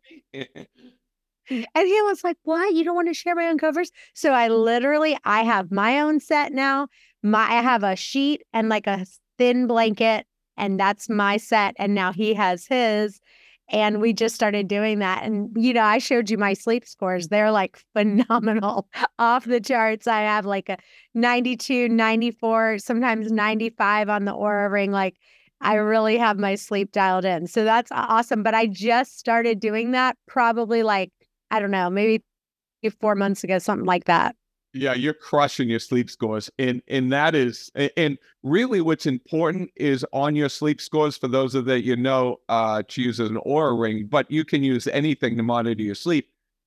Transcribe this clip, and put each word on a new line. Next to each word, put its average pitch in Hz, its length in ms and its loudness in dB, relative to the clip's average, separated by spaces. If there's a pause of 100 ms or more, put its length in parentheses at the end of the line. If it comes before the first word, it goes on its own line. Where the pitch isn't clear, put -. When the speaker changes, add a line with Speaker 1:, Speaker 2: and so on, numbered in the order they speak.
(340)
Speaker 1:
me? 135 180 -12
<laughs> - 160 -18 (840)
Speaker 2:
And 233 160 -6 (100)
he 381 260 2
was 403 220 -2
like, 349 200 -4
"What? 339 300 -2
You 320 100 0
don't 339 120 -2
wanna 349 180 -2
share 349 220 -4
my 339 120 0
own 320 120 0
covers?" 311 320 -2 (220)
So 302 180 0
I 240 160 4
literally, 247 800 2
I 214 180 2
have 196 280 0
my 220 300 2
own 302 180 2
set - 320 0
now. 269 360 0 (340)
My, 214 200 2
I 226 200 2
have 240 220 2
a 190 120 0
sheet 277 480 -2 (100)
and, 220 160 0
like, 214 180 -2
a 190 180 -4 (320)
thin 247 300 4
blanket, 226 580 2 (320)
and 196 220 -2
that's 196 300 0
my 208 280 0
set. 214 400 0
And 202 160 -2
now 190 180 0
he 214 220 -2
has 185 320 0
his. 214 540 0 (480)
And 214 320 0
we 226 140 2
just 220 220 -2
started 202 320 0
doing 208 320 -2
that. 185 240 -2
And, 208 320 -4
you 233 180 2
know, 233 80 2
I 214 160 4
showed 240 320 0
you 214 80 -2
my 196 160 0
sleep 233 320 -2
scores. 185 440 -6
They're, 208 200 2
like, 202 380 -2
<laughs> - 60 -20
phenomenal, 214 920 0 (300)
off 233 280 2
the 240 140 0
charts. 220 460 0
I 220 160 0
have, 214 240 0
like, 196 240 -4
a 185 80 -6 (380)
ninety-two, 240 760 0
ninety-four, 226 880 0
sometimes 226 540 -2
ninety-five 214 760 0
on 208 180 -2
the 202 80 -4
Oura 202 380 -2
Ring. 202 200 0
Like, 190 240 0 (460)
I 202 140 2
really 220 440 2
have 214 180 2
my 196 160 -2
sleep 196 380 -4
dialed 185 340 2
in. 175 220 -2
So 226 160 0
that's 220 260 2
a-, 262 60 -8
awesome. 226 480 0
But 220 100 0
I 226 140 2
just 226 500 0
started 233 420 0
doing 226 340 -2
that 254 220 0 (120)
probably, 233 560 0
like, 196 280 0 (380)
I 220 100 0
don't 202 120 0
know, 185 180 0
maybe 214 340 2 (800)
four 214 140 2
months 196 280 -2
ago, 185 140 0
something 185 300 -2
like 180 180 0
that. - 300 2 (420)
Speaker 1:
Yeah, 135 160 0
you're 131 200 0
crushing 143 560 0
your 117 100 0
sleep 123 300 -2
scores. 110 500 -4
And, 127 300 -2
and 131 240 0
that 151 200 2
is, 123 440 -2
a-, 139 200 -2
and 147 200 0 (260)
really 196 380 2
what's 160 240 0
important 160 720 -2
is 139 340 0
on 143 240 0
your 147 140 0
sleep 151 320 -2
scores, 151 360 -2
for 131 120 -6
those 131 260 0
of 131 120 0
that 127 160 0
you 123 120 0
know, 127 540 0
uh, 110 400 0
to - 120 -6
use 120 200 -2
an 110 160 -2 (100)
Oura 139 320 2
Ring, 107 320 -2
but 143 180 0
you 151 140 0
can 147 200 -2
use 131 240 0
anything 139 500 -2
to 117 60 -2
monitor 117 380 -2
your 101 140 -4
sleep. 170 320 -2 (400)